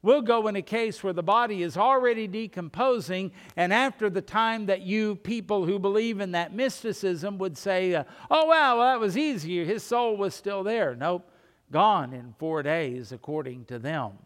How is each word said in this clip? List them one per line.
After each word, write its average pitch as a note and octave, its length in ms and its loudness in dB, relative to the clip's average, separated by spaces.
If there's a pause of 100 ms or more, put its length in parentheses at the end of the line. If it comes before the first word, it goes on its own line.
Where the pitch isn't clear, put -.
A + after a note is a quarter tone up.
We'll C4+ 200 6
go A3+ 260 2
in G#3 80 -2
a G3 60 -4
case A3 420 -4
where G3 80 -2
the F3 100 -4
body G#3 400 2
is E3+ 140 -4
already A#3+ 500 4
decomposing, F#3 1080 -4 (240)
and F3 160 2
after A#3 360 2
the F3 120 -2
time A3 460 -2
that F#3+ 140 0
you G#3 360 -2
people G3+ 480 -2
who F#3 120 0
believe G3+ 440 0
in F#3+ 100 -6
that E3+ 220 -2
mysticism G3 880 -4
would F3+ 180 -4
say, F#3 360 0
uh, D3+ 120 0 (260)
"Oh, D#4 140 6
wow, D#4 320 6
well, B3 160 4
that A#3+ 80 0
was G3+ 160 0
easier. F3+ 480 -2
His G#3 180 -2
soul A#3+ 320 0
was G3 180 -2
still G3 300 -6
there." G3+ 320 0
Nope, F3 340 -4 (400)
gone D#3+ 440 4
in B2 260 -14
four D#3 240 -2
days, C3+ 480 -2
according B2+ 540 -10
to B2 120 -10
them. A#2+ 480 -6